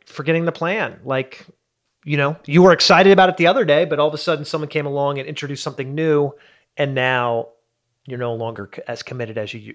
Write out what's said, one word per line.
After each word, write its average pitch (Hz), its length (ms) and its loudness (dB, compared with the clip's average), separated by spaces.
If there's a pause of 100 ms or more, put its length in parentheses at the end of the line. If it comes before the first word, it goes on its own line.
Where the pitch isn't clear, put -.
forgetting 165 380 -4
the 170 80 -2
plan. 165 520 -6
Like, 131 400 -6 (600)
you 147 120 -4
know, 143 280 0
you 160 180 4
were 185 100 8
excited 185 400 6
about 185 160 6
it 185 100 -2
the 170 80 4
other 214 180 4
day, 156 200 2
but 147 140 -4
all 151 100 2
of 151 60 -8
a 151 40 -8
sudden 151 260 -4
someone 151 240 -6
came 147 180 -4
along 143 320 -4
and 135 100 -10
introduced 143 340 -10
something 139 320 -10
new, 147 380 0 (440)
and 139 180 -4
now 123 540 -2 (580)
you're 127 120 -12
no 120 160 -6
longer 113 380 -10
c-, - 140 -16
as 120 160 -12
committed 117 340 -10
as 107 160 -8
you, 110 220 -18